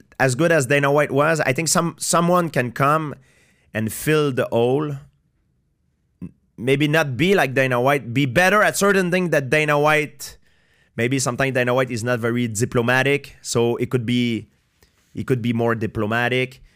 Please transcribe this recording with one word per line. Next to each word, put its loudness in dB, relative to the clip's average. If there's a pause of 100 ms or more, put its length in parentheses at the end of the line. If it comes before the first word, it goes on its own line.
(180)
as 2
good 2
as 2
Dana 2
White 2
was, 2
I 0
think -4
some, -2
someone 0
can -2
come 0 (600)
and -4
fill 0
the -2
hole. 0 (1600)
Maybe 0
not 0
be 2
like 0
Dana 0
White, 0
be 0
better 2
at 0
certain 2
things 0
that 0
Dana 2
White, 0 (580)
maybe 0
sometimes -2
Dana 0
White 0
is -4
not -2
very -2
diplomatic, 0
so 0
it -4
could -2
be, -2 (640)
he -10
could -2
be -2
more 0
diplomatic, -4 (140)